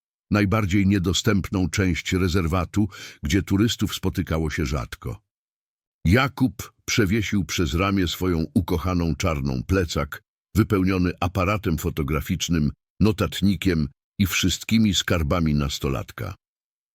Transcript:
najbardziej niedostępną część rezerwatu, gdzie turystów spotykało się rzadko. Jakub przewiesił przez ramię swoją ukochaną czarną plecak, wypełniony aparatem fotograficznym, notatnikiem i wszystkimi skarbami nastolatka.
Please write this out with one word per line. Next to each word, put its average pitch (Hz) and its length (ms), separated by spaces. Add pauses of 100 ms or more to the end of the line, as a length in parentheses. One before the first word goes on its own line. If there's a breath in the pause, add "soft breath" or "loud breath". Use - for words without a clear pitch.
(300)
najbardziej 101 560
niedostępną 95 840
część 90 420
rezerwatu, 92 760 (340 loud breath)
gdzie 78 200
turystów 101 520
spotykało 80 560
się 78 160
rzadko. 62 560 (840)
Jakub 127 680 (120)
przewiesił 101 600
przez 80 300
ramię 98 340
swoją 82 460
ukochaną 87 640
czarną 69 460
plecak, 82 600 (320)
wypełniony 92 640
aparatem 92 580
fotograficznym, 78 920 (300)
notatnikiem 92 880 (300)
i 98 80
wszystkimi 104 680
skarbami 80 600
nastolatka. 71 800 (600)